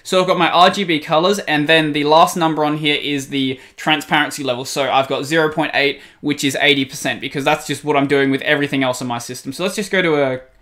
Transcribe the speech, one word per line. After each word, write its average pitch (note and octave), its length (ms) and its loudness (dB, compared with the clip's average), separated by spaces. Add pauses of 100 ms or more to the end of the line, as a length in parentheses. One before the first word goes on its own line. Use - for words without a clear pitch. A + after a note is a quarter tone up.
So F#3 160 0
I've F3+ 80 2
got F3+ 100 2
my F3 140 2
R F3 180 6
G G3 140 -2
B E3 160 0
colors, E3+ 400 0
and D3 300 -2
then D#3 240 4
the D3 100 0
last D#3+ 320 4
number D#3+ 300 0
on D3+ 100 -2
here D3+ 260 0
is C#3 280 -4
the C3 280 -2 (200)
transparency D3 640 -2
level. B2+ 220 -2
So C3+ 260 -2
I've C#3 160 2
got C3+ 160 -4
zero D#3 260 2
point D3+ 240 -4
eight, C#3 280 0 (180)
which D3 240 -2
is C3+ 160 -2
eighty C#3 240 2
percent, B2+ 380 -6
because C3+ 240 -6
that's D3+ 200 0
just C#3+ 200 -8
what D3 100 0
I'm C#3 120 2
doing C#3 240 2
with C3+ 100 -2
everything C#3+ 420 0
else B2+ 160 -2
in B2+ 80 -6
my A#2+ 120 -6
system. - 340 -12
So E3+ 100 -6
let's G3 140 -4
just G3+ 140 -6
go F#3+ 100 2
to D#3 200 2
a B2+ 200 -2 (200)